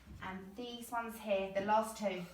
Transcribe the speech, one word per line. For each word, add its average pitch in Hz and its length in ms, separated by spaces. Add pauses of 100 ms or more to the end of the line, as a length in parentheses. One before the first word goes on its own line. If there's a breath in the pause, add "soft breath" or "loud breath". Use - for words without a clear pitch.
(280 loud breath)
And 190 120 (180)
these 240 340
ones 233 300
here, 196 340
the 196 100
last 220 320
two. 185 360